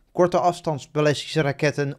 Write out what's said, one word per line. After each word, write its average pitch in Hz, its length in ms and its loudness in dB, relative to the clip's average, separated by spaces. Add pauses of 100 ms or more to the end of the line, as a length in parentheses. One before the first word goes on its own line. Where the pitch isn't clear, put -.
(120)
korte 180 260 2
afstands 156 520 -2
ballistische 151 500 0
raketten 143 580 -2